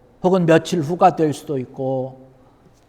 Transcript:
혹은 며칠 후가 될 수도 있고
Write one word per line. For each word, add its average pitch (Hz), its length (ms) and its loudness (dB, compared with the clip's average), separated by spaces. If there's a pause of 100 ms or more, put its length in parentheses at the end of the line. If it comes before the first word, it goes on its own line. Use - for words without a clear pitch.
(220)
혹은 185 240 2
며칠 165 340 2
후가 175 360 2
될 156 180 0
수도 143 240 -8
있고 131 680 -8 (600)